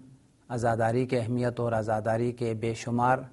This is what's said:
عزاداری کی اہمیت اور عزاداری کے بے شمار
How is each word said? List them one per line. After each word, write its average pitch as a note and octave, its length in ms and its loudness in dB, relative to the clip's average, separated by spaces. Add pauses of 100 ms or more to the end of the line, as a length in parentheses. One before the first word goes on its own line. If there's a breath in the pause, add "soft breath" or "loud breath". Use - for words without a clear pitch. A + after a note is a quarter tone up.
(480)
عزاداری A#2 580 2
کی B2+ 120 0
اہمیت A#2+ 420 -2
اور A#2 120 0
عزاداری A2+ 600 0
کے A#2+ 220 -4
بے A2+ 200 -2
شمار A#2+ 440 2 (140)